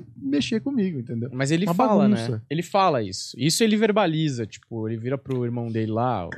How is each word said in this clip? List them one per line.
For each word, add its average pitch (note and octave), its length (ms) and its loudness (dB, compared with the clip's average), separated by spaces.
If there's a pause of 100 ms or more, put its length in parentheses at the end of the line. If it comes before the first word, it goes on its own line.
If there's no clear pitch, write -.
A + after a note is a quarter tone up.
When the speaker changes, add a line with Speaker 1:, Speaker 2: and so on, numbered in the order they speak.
(160)
Speaker 1:
mexer C#4 460 -2
comigo, G3 380 -2
entendeu? A#2+ 340 -6
Speaker 2:
Mas C3 160 -2
ele E3+ 160 2
Speaker 1:
Uma E3+ 80 2
Speaker 2:
fala, G3+ 340 4
Speaker 1:
bagunça. B2+ 260 2
Speaker 2:
né? A2 140 -6
Ele D#3 140 -2
fala F3 400 2
isso. G2+ 340 -8
Isso D3+ 280 2
ele G#3+ 120 4
verbaliza, D#3+ 680 2
tipo, A2 420 -8
ele A2+ 120 -4
vira B2+ 180 -4
pro C3 280 -4
irmão A#2+ 260 -4
dele A2 200 -2
lá, A2 460 -2